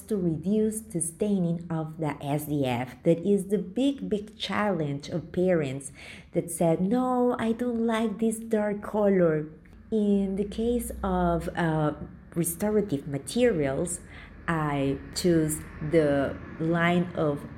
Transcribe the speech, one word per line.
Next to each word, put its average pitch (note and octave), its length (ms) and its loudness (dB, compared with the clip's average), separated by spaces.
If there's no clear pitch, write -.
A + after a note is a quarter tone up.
to A3 100 -2
reduce G3 600 0
the - 200 -6
staining E3+ 720 0
of D#3+ 280 -4
the D3+ 240 -4
S D3 220 -2
D C#3+ 220 0
F. B2 360 -4
That E3+ 240 2
is G3+ 200 2
the G#3 100 -2
big, B3 540 -2
big G#3 260 -4
challenge F3 720 -2
of - 240 -6
parents D#3 580 0
that F3 180 -2
said, E3 320 2
"No, B3 560 2
I A3+ 140 0
don't A#3 340 -2
like A3+ 320 0
this A3 200 0
dark G#3 440 -2
color." F3+ 640 4
In G3+ 460 2
the G3+ 80 0
case A#3 460 -2
of, F3 540 2
uh, D#3 360 2
restorative G3+ 720 0
materials, D#3 920 0
I C#3+ 520 0
choose D#3+ 460 2
the C#3+ 460 2
line E3+ 540 2
of D3 260 0